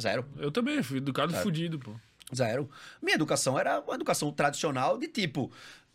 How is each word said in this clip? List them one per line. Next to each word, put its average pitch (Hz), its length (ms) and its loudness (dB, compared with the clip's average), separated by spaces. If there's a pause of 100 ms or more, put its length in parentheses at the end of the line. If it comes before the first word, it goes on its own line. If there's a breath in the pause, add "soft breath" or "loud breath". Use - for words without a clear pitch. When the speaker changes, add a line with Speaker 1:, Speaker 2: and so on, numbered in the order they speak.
Speaker 1:
Zero. 110 240 0 (120)
Speaker 2:
Eu 147 120 -2
também 254 320 0
fui 135 160 -2
educado 139 360 0
Speaker 1:
Zero. - 100 0
Speaker 2:
fudido, 165 340 0
pô. 120 140 -10 (420)
Speaker 1:
Zero. 123 360 0 (320 loud breath)
Minha 381 140 2
educação 143 440 2
era 254 220 2
uma - 140 -4
educação 170 360 0
tradicional 147 680 2
de - 120 -6
tipo, 151 420 0 (440 loud breath)